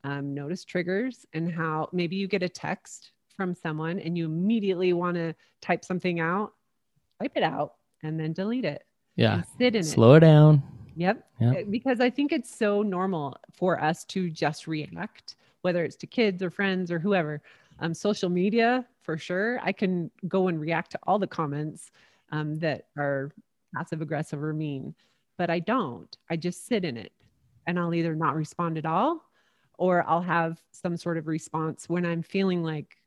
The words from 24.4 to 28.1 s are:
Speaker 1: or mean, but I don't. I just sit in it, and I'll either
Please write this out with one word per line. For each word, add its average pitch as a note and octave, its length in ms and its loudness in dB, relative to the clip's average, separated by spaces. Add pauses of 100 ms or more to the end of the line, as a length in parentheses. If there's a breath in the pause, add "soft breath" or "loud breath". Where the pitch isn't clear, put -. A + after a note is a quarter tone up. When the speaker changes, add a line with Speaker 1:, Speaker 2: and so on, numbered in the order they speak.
Speaker 1:
or D#3 100 -4
mean, D3+ 420 -6 (420)
but E3+ 140 -2
I E3+ 80 0
don't. E3 580 -4 (140)
I E3 40 -2
just E3+ 300 -6
sit G#3+ 180 0
in C3 140 -4
it, G2+ 160 -14 (540)
and F3 120 0
I'll E3+ 140 0
either E3 220 0